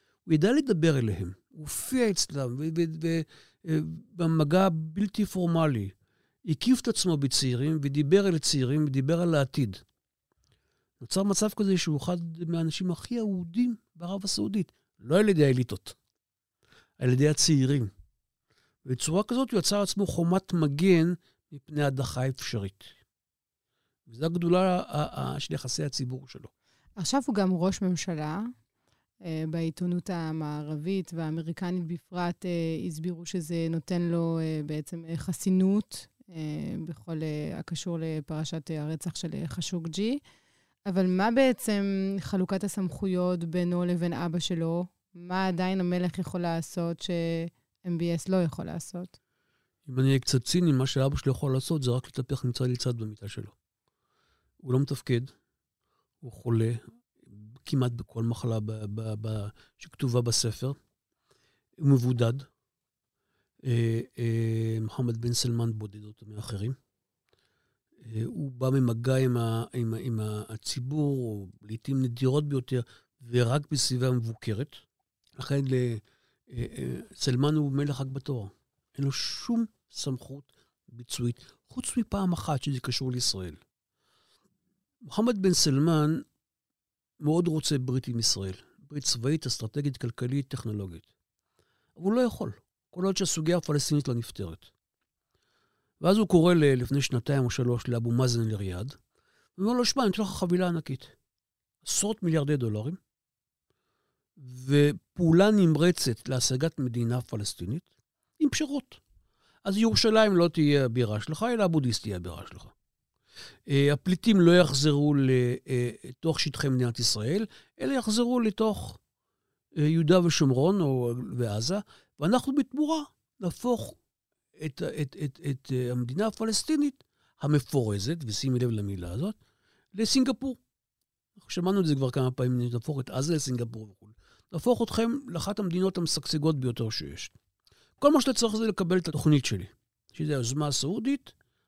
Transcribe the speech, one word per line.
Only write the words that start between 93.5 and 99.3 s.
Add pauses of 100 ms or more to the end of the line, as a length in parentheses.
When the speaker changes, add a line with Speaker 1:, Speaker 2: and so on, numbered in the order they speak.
Speaker 1:
הפלסטינית
לא
נפתרת. (1400)
ואז
הוא
קורא
ל-,
לפני
שנתיים
או
שלוש
לאבו
מאזן
אל-ריאד, (640)